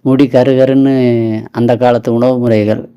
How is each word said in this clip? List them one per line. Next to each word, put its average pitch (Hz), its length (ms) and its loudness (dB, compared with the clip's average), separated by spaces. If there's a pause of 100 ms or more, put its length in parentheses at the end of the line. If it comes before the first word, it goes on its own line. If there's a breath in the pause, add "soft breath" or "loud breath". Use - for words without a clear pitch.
முடி 135 220 2
கருகருன்னு 131 680 2 (560)
அந்த 117 240 -2
காலத்து 120 380 0
உணவு 123 260 0
முறைகள் 110 440 -2 (140)